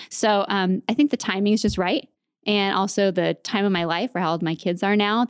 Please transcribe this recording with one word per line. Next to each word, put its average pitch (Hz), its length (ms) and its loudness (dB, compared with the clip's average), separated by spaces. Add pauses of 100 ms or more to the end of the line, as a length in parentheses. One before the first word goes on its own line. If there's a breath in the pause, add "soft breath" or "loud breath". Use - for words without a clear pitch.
So, 208 380 2
um, 185 400 0
I 254 60 -2
think 294 160 2
the - 80 -2
timing 202 360 0
is 220 100 0
just 202 160 0
right. 185 280 -2 (380)
And 202 300 0
also 196 340 0
the 165 340 0
time 202 220 0
of 202 60 2
my 175 140 0
life 175 280 -2
or 175 80 -4
how 165 120 0
old 170 100 -4
my 160 100 -2
kids 175 300 -4
are 202 120 2
now, 208 340 2